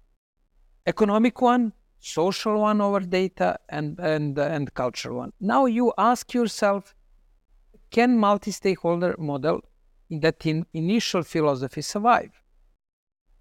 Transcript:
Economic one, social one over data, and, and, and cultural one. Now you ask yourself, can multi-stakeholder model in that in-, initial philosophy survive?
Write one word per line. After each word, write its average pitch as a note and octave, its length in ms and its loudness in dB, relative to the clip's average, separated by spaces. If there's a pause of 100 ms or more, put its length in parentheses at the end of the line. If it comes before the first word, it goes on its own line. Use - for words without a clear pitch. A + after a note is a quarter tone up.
(880)
Economic G#3+ 540 2
one, A#3+ 320 4 (260)
social G3 640 -2
one G#3 200 2
over G3+ 200 2
data, F#3 580 0 (120)
and, D3+ 280 -6
and, D3+ 400 -2
and C#3+ 360 -2
cultural B2 420 -6
one. B2 240 -10
Now B3 260 2
you A#3 320 2
ask A#3 340 0
yourself, G3+ 640 -2 (960)
can A#3+ 280 4
multi-stakeholder F#3+ 1000 0
model D3 440 -4 (480)
in D#3 100 -6
that D#3+ 260 0
in-, D#3+ 280 -2
initial F3+ 480 0
philosophy C#3+ 600 -2
survive? G#3+ 480 0 (1120)